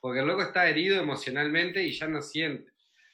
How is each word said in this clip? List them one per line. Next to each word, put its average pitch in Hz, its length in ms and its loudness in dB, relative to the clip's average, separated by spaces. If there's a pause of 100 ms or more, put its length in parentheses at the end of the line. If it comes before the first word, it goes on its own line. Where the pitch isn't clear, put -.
porque 127 180 -2
el 139 80 2
loco 180 140 2
está 180 260 2
herido 180 320 4
emocionalmente 151 840 0
y 151 100 0
ya 156 160 -6
no 151 140 -4
siente. 151 500 -6 (420)